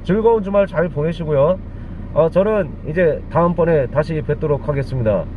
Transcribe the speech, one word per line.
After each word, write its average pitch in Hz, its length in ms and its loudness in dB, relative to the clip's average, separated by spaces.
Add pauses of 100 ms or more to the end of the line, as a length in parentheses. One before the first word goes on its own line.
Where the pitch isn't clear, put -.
즐거운 220 400 2
주말 196 240 2
잘 170 220 -2
보내시고요. 151 680 0 (560)
어, 160 160 4
저는 196 400 2 (180)
이제 156 340 0 (100)
다음번에 165 560 2
다시 151 340 -2
뵙도록 147 460 -2
하겠습니다. 123 560 0 (120)